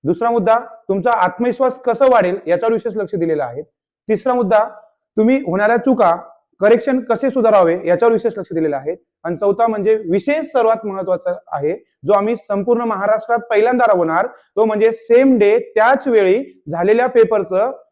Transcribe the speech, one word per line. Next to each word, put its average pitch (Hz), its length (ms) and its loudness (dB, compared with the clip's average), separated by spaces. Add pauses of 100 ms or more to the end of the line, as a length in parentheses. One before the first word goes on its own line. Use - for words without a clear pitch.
दुसरा 170 260 -2
मुद्दा, 226 300 0
तुमचा 196 500 -4
आत्मविश्वास 240 680 -2
कसा 240 260 0
वाढेल 196 320 2 (100)
याच्यावर 202 260 0
विशेष 220 220 -4
लक्ष 208 200 -6
दिलेलं 160 280 -2
आहे. 123 180 -10 (480)
तिसरा 220 240 0
मुद्दा, 220 360 0 (480)
तुम्ही 233 200 4
होणाऱ्या 214 400 0
चुका, 220 400 2 (420)
करेक्शन 226 400 2
कसे 233 300 -2
सुधारावे 202 580 2
याच्यावर 175 260 2
विशेष 220 240 -2
लक्ष 175 160 -12
दिलेलं 156 220 -2
आहे. 143 200 -6 (280)
आणि 170 140 -6
चौथा 202 300 0
म्हणजे 214 280 0
विशेष 214 500 -2
सर्वात 226 400 0
महत्त्वाचा 185 480 -4 (140)
आहे, 147 300 -4
जो - 360 -4
आम्ही 208 220 0
संपूर्ण 208 460 -4
महाराष्ट्रात 214 580 -2
पहिल्यांदा 233 460 0
राबवणार, 180 420 0
तो - 380 -4
म्हणजे 220 260 0
सेम 247 460 2
डे 208 220 4
त्याच 247 480 0
वेळी 220 540 0 (100)
झालेल्या 208 360 0
पेपरचं 220 640 0 (200)